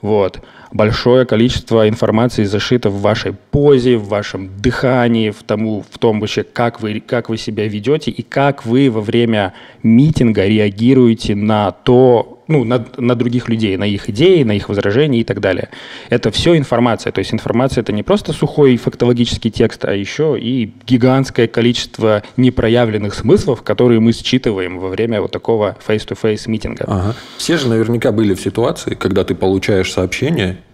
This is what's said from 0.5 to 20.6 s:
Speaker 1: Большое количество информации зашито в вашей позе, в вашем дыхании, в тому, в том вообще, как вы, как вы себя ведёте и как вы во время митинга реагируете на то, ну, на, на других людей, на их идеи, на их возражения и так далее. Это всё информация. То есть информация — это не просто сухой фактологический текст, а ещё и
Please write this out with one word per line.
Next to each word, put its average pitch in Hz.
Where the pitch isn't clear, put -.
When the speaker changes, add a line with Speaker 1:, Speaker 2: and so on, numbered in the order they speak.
Speaker 1:
Большое 120
количество 113
информации 110
зашито 104
в 101
вашей 101
позе, 131
в 104
вашем 98
дыхании, 120
в -
тому, 107
в -
том 110
вообще, 107
как 120
вы, 107
как 117
вы 113
себя 107
ведёте 113
и 120
как 139
вы 127
во 110
время 110
митинга 117
реагируете 110
на 104
то, 123
ну, 151
на, 117
на 123
других 117
людей, 110
на 101
их 101
идеи, 160
на 107
их 98
возражения 113
и 113
так 98
далее. 95
Это 117
всё 170
информация. 120
То -
есть 95
информация — 123
это -
не 104
просто 185
сухой 139
фактологический 120
текст, -
а -
ещё 127
и 117